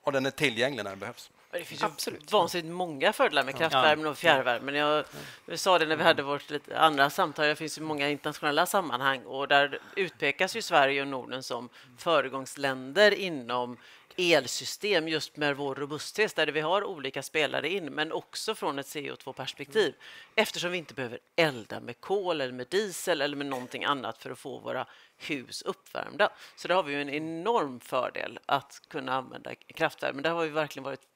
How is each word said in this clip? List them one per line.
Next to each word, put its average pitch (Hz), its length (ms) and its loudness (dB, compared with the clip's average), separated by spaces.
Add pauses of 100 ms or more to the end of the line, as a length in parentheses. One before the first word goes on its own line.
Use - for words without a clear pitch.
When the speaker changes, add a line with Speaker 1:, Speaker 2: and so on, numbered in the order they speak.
Speaker 1:
och 143 100 0
den 135 140 2
är 135 40 0
tillgänglig 123 540 0
när 98 60 -6
den 98 80 -12
behövs. 104 320 -12 (200)
Speaker 2:
Men 175 100 -6
det 165 60 -12
finns 151 160 -6
ju 214 40 0
Speaker 3:
Absolut. - 460 -6
Speaker 2:
vansinnigt 170 420 2
många 175 380 0
fördelar 160 320 4
med 135 100 -4
Speaker 4:
Ja. 131 40 -8
Speaker 2:
kraftvärmen 151 480 4
och 147 120 -4
fjärrvärmen. 131 560 4
Jag, 147 300 2 (420)
jag 165 120 -8
sa 180 200 6
det 160 80 4
när 156 100 2
vi 156 60 -2
hade 156 200 6
vårt 139 280 -4
lite 139 280 -6
andra 147 320 6
samtal. 156 360 0
Det 151 100 2
finns 156 220 -8
ju 151 40 -8
många 147 260 -2
internationella 147 580 0
sammanhang 135 580 0
och 135 240 -4
där 143 300 6 (180)
utpekas 180 600 0
ju 220 60 -4
Sverige 139 380 6
och 139 80 -4
Norden 127 340 -8
som 123 260 -8 (300)
föregångsländer 139 1160 2
inom 123 600 -4 (400)
elsystem 165 920 2
just 156 280 -4
med 147 200 0
vår 139 180 -4
robusthet 147 600 -4
där 156 100 4
vi 147 140 0
har 180 240 0
olika 143 380 -6
spelare 135 460 0
in, 185 180 -4
men 151 260 -4
också - 420 -6
från 151 240 -4
ett 139 80 -8
C 139 260 -8
O 127 40 -10
två-perspektiv, 139 800 -2 (400)
eftersom 175 380 0
vi 180 60 -4
inte 147 160 -12
behöver 120 240 -8 (180)
elda 123 440 0
med 117 200 -14
kol 180 400 -2
eller 127 120 -4
med 123 180 -8
diesel 180 520 0
eller 143 140 -2
med 143 100 -4
någonting 127 380 -6
annat 120 340 -2
för 131 120 -14
att 127 80 -12
få 127 200 -12
våra 120 280 -6 (300)
hus - 460 -8
uppvärmda. - 680 -2 (280)
Så - 120 -12
där 175 60 4
har 185 80 4
vi 143 100 -4
ju 143 100 -2
en 143 80 -6
enorm 160 680 -2
fördel - 680 -4
att - 420 -2
kunna 131 260 -4
använda 123 400 -6
kraftvärme. 139 680 -4
Där 160 80 0
har 170 140 0
vi 156 60 -2
verkligen 147 340 -4
varit 135 160 -8 (160)